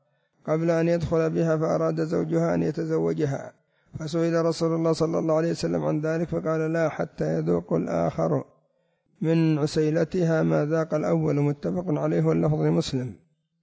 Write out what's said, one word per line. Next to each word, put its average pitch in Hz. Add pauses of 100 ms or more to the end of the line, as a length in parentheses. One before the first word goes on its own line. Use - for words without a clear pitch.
(460)
قبل 160
أن 165
يدخل 165
بها، 165
فأراد 160
زوجها 165
أن 170
يتزوجها، 160 (460)
فسئل 165
رسول 165
الله 165
صلى 165
الله 160
عليه 165
وسلم 165
عن 156
ذلك 160
فقال: 160
لا، 165
حتى 160
يذوق 165
الآخر 85 (760)
من 160
عسيلتها 160
ما 156
ذاق 160
الأول." 156
متفق 147
عليه 156
واللفظ 160
لمسلم. 139 (480)